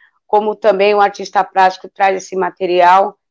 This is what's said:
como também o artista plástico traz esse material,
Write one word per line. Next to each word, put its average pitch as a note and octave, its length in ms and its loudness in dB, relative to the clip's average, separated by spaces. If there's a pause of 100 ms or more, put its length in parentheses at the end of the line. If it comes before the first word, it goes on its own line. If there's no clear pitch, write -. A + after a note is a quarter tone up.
(260)
como G#3+ 300 -2
também G3+ 360 0
o G#3 80 0
artista G3 440 -2
plástico F#3 440 -2
traz G3 280 -2
esse F#3+ 180 -12
material, F3+ 840 0 (140)